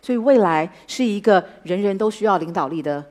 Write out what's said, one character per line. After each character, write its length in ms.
所 120
以 60
未 200
来 300
是 160
一 160
个 240
人 180
人 160
都 140
需 140
要 140
领 140
导 140
力 160
的 280